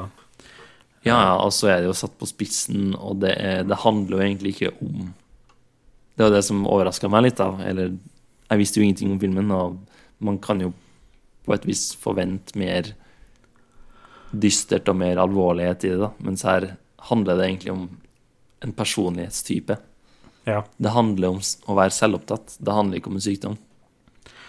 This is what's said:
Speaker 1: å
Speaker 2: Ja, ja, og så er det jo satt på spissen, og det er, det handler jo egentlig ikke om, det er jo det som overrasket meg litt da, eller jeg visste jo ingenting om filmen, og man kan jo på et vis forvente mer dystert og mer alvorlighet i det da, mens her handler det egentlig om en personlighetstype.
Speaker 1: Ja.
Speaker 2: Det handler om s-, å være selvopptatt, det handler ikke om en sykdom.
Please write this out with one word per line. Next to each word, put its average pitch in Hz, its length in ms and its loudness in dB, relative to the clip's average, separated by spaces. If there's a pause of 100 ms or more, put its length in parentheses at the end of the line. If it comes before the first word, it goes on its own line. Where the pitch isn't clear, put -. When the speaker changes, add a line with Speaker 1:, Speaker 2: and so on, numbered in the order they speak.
Speaker 1:
å 101 60 -12 (920)
Speaker 2:
Ja, 120 160 4
ja, 95 160 6
og 98 160 2
så - 160 2
er 92 140 6
det 87 40 2
jo 92 60 0
satt - 260 -8
på - 80 -8
spissen, 101 680 -2
og 98 240 -6
det 95 160 2
er, 95 260 -2
det 98 140 0
handler 101 400 0
jo 95 80 2
egentlig 98 320 -2
ikke - 240 -2
om, - 320 -8 (1040)
det 113 80 4
er 107 60 8
jo 104 40 6
det 101 100 4
som 101 220 0
overrasket 95 440 2
meg 110 140 6
litt 123 120 2
da, 95 140 0 (100)
eller 92 300 -4 (600)
jeg 107 80 2
visste 101 220 2
jo 104 60 6
ingenting 98 260 0
om 98 80 -2
filmen, 98 320 0
og 90 260 -2 (420)
man 101 180 -2
kan 101 220 -2
jo 90 120 -2 (720)
på - 100 -2
et - 120 -4
vis - 280 -4
forvente 95 600 -4
mer 90 320 -2 (1400)
dystert 101 560 0
og 95 80 2
mer 90 240 2
alvorlighet 90 640 2
i 92 80 0
det 92 80 0
da, 104 80 0 (160)
mens 95 180 -6
her 95 280 2 (400)
handler 98 260 2
det 92 140 2
egentlig 95 220 -6
om 92 100 -6 (800)
en 113 100 -8
personlighetstype. - 1040 -4 (720)
Speaker 1:
Ja. 104 160 -2 (180)
Speaker 2:
Det 104 100 0
handler 107 380 2
om 92 120 -2
s-, - 180 -6 (100)
å 101 80 0
være 95 160 6
selvopptatt, 107 680 -2
det 101 120 -2
handler 101 260 0
ikke - 140 -10
om 98 80 -4
en 95 40 -6
sykdom. 101 340 -6 (920)